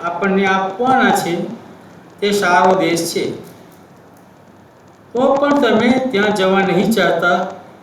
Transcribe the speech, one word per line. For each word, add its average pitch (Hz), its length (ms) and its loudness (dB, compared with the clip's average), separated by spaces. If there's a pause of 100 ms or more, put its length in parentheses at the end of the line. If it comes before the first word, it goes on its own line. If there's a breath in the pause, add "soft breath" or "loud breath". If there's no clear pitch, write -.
આપણને 190 420 0
આપવાના 190 640 0
છે 170 320 -2 (800)
તે 202 120 0
સારો 185 420 2
દેશ 165 400 -2
છે. 147 160 -4 (1800)
તો 269 220 2
પણ 285 260 0
તમે 226 300 2 (220)
ત્યાં 202 180 0
જવા 190 300 0
નહીં 190 320 0
ચાહતા. 180 540 0 (360)